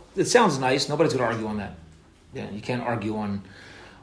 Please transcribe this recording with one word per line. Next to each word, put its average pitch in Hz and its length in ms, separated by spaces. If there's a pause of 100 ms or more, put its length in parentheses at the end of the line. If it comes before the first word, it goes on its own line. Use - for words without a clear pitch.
(160)
It 180 80
sounds 196 340
nice. 135 300
Nobody's 147 240
gonna 127 140
argue 110 200
on 107 120
that. 98 160 (600)
Yeah, 104 160
you 101 100
can't 120 220
argue 110 340
on, 101 260 (600)